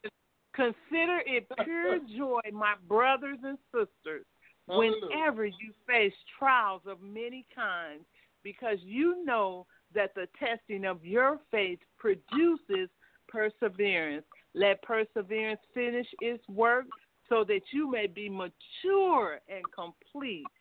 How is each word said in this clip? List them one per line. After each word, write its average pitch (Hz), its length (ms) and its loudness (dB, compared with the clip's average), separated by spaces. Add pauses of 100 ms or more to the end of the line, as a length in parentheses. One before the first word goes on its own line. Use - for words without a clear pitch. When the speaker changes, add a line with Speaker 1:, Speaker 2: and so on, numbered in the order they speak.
Speaker 1:
says, 214 100 -10 (420)
"Consider 330 720 0
it 247 240 -2 (160)
pure 339 340 0
Speaker 2:
<laughs> 226 180 -12
Speaker 1:
joy, 254 220 0 (140)
my 208 220 0 (120)
brothers 262 560 2
and 269 140 -8 (160)
sisters, 156 520 -4 (420)
Speaker 2:
Hallelujah. 220 340 2
Speaker 1:
whenever 226 440 0
you 208 280 -10 (120)
face 220 300 4 (240)
trials 226 460 4
of 190 160 -12
many 233 520 -10
kinds, 170 520 -6 (360)
because 202 400 -4
you 311 440 0
know 196 420 -2 (260)
that 196 220 0
the 180 120 -6 (120)
testing 226 460 -4
of 175 200 -6
your 254 340 2 (120)
faith 185 280 0 (180)
produces 226 920 0 (380)
perseverance. 196 1000 0 (280)
Let 196 280 4
perseverance 220 800 -2 (140)
finish 240 340 -2 (140)
its 233 260 -6
work 233 380 2 (420)
so 226 160 4
that 196 180 0 (100)
you 277 200 -2
may 214 160 0
be 202 220 -10
mature 220 1200 0
and 185 240 -10
complete, 180 760 -10 (140)